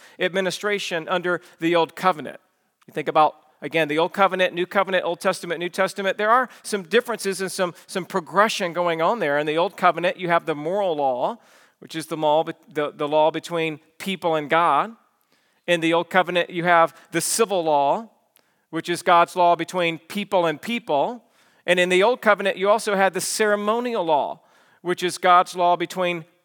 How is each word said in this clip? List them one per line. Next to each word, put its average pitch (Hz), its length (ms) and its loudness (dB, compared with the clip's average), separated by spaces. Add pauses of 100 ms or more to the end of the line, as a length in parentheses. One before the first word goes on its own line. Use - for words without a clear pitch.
(200)
administration 185 880 -4
under 180 340 -2 (180)
the 165 160 0
Old 165 200 0
Covenant. 156 440 -2 (480)
You - 60 -20
think 151 140 -6
about, 156 280 4 (260)
again, 151 260 0
the 151 120 -2
Old 170 140 0
Covenant, 185 400 2
New 175 120 -2
Covenant, 185 400 -2
Old 170 160 -4
Testament, 175 380 -4
New 175 100 -6
Testament. 190 480 -2
There 214 140 2
are 247 180 2 (140)
some 202 200 -6
differences 196 560 -2
and 190 120 -6
some, 175 240 -4 (120)
some 185 180 -8
progression 185 680 0
going 170 280 0
on 214 180 2
there. 147 180 0
In 151 80 0
the 156 120 -2
Old 185 200 -2
Covenant, 175 400 2
you 180 100 -8
have 170 180 2
the 156 100 -2
moral 170 400 -4
law, 143 420 -2 (420)
which - 160 -16
is 160 120 -8
the 165 100 -8
law 156 260 2
be-, 160 100 -6 (200)
the, 147 180 -4
the 143 160 -6
law 156 240 2
between 160 480 -6 (200)
people 180 360 -4
and 147 140 -4
God. 165 460 2 (720)
In 175 140 2
the 165 120 2
Old 170 160 0
Covenant, 175 400 2
you 170 140 -6
have 170 320 4 (160)
the 165 100 -2
civil 196 420 0
law, 156 460 0 (640)
which 160 180 -8
is 170 120 -4
God's 170 340 4
law 175 200 4
between 165 440 -4
people 196 460 -2
and 151 160 -2
people. 226 600 -4 (460)
And 180 120 2
in 180 100 2
the 185 140 4
Old 240 180 2
Covenant, 196 360 2
you 190 120 -2
also 214 260 2
had 190 200 2
the 180 60 -6
ceremonial 214 800 -2
law, 143 380 -2 (420)
which 175 180 -4
is 175 160 -4
God's 180 380 4
law 175 200 2
between 175 480 -4 (200)